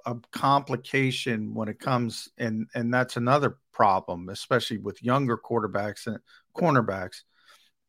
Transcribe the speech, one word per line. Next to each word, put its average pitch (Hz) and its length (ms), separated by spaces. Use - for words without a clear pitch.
of 120 260
complication 131 1200
when 110 140
it 107 120
comes, 123 580
and, 110 380
and 120 180
that's 127 240
another 127 400
problem, 92 560
especially 113 480
with 101 260
younger 123 340
quarterbacks 104 680
and 107 120
cornerbacks, 107 680